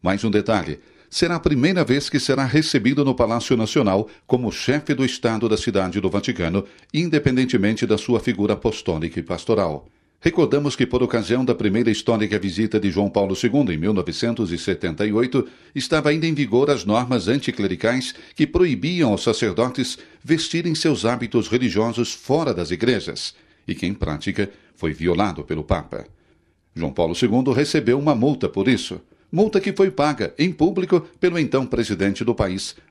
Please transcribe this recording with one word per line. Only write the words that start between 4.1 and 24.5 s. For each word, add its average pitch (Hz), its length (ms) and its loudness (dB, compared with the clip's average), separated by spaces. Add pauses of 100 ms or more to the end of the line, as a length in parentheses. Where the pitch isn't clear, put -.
como 123 240 2
chefe 147 440 -2
do 135 100 0
Estado 117 460 0
da 107 80 2
Cidade 98 420 -2
do 92 100 0
Vaticano, 98 540 -2 (300)
independentemente 131 920 2
da 104 120 2
sua 117 240 0
figura 104 320 0
apostólica 85 680 -4
e 82 40 -6
pastoral. 87 680 -2 (320)
Recordamos 147 540 2
que, 131 100 2
por 123 160 0
ocasião 120 440 0
da 123 100 2
primeira 107 340 0
histórica 107 480 0
visita 98 400 -2
de 104 140 2
João 98 180 2
Paulo 98 280 0
segundo, 120 340 0
em 80 60 -2
mil 95 160 0
novecentos 101 580 -2
e 87 60 -4
setenta 92 480 -2
e 107 80 -2
oito, 120 340 0 (260)
estava 151 360 0
ainda 160 180 0
em 160 60 0
vigor 135 360 2
as 117 140 0
normas 110 460 0
anticlericais 123 840 -2 (220)
que 151 100 2
proibiam 170 680 2
aos 95 120 0
sacerdotes 117 720 0 (240)
vestirem 165 540 -2
seus 139 300 0
hábitos 117 420 0
religiosos 117 680 0
fora 143 400 0
das 85 160 -4
igrejas, 90 640 -2 (320)
e 92 80 -4
que, 90 140 -4
em 98 60 -2
prática, 95 580 -4 (240)